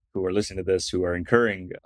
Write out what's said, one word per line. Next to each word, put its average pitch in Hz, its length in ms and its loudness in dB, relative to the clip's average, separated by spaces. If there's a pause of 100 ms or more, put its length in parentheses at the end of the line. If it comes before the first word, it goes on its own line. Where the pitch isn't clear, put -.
(140)
who 98 100 -2
are 90 80 0
listening 95 320 -2
to 92 80 0
this, 92 160 0
who 92 160 0
are 87 120 0
incurring 95 560 2 (140)